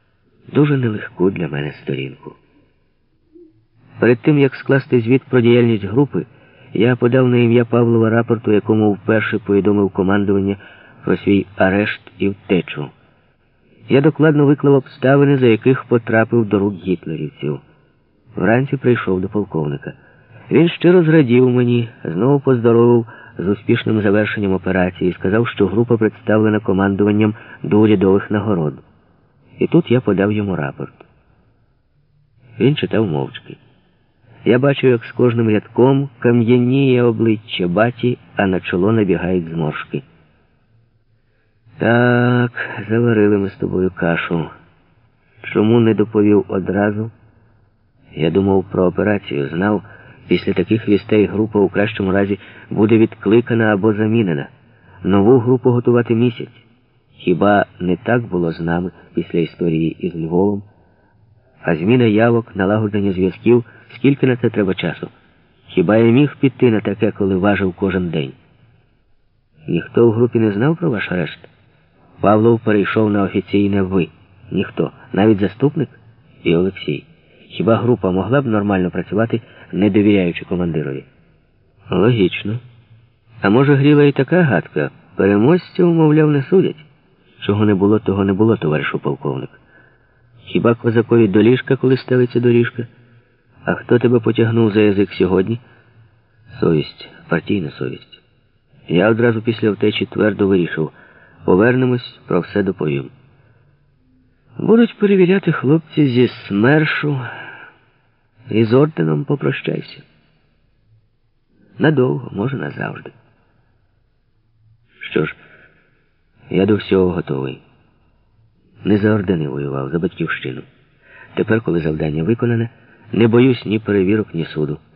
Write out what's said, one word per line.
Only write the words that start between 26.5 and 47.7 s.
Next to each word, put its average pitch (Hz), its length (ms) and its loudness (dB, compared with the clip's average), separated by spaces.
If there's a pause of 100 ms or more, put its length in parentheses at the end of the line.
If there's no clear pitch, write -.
командуванням 104 760 0 (280)
до 104 180 0
урядових 98 500 2
нагород. 95 440 -2 (840)
І 92 80 -2
тут - 240 0
я 120 100 2
подав 101 320 0
йому 101 240 -4
рапорт. 69 380 -8 (1700)
Він 139 160 2
читав 101 300 -2
мовчки. 71 500 -8 (880)
Я 117 140 2
бачив, 135 320 2
як 117 140 0
з - 80 -18
кожним 117 380 0
рядком 135 580 0 (100)
кам'яніє 123 840 2
обличчя 110 680 -2
баті, 120 500 -2 (180)
а 101 100 0
на 92 140 0
чоло 95 320 -2
набігають 90 560 0
зморшки. 76 540 -8 (1800)
«Так, 120 720 2 (360)
заварили 107 500 2
ми 98 100 -2
з - 80 -18
тобою 92 380 -2
кашу. 85 520 -4 (960)
Чому 110 380 2
не 113 140 4
доповів 104 540 2
одразу?» 101 600 -4 (1040)